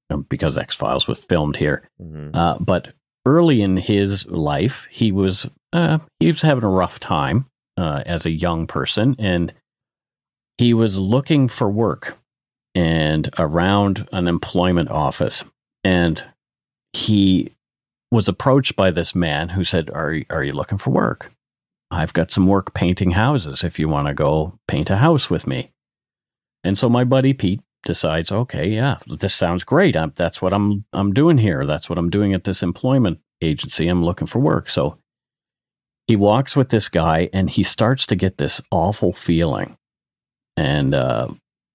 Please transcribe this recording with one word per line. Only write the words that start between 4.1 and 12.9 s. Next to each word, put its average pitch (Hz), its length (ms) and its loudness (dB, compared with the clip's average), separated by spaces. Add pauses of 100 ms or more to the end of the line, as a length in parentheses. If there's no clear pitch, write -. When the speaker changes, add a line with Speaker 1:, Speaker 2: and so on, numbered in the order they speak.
Speaker 1:
life, 87 640 -2
he 113 220 0
was, 95 360 0 (260)
uh, 160 260 2 (200)
he 160 80 2
was 165 140 0
having 139 220 4
a 104 60 2
rough 92 300 0
time, 80 460 -2 (320)
uh, 76 300 -2
as 82 180 -4
a 85 60 -2
young 82 340 -2
person, 107 540 0
and 87 340 0 (1040)
he 120 160 4
was 113 240 2
looking 131 500 2
for 113 220 -2
work 101 480 -4 (560)
and 78 640 0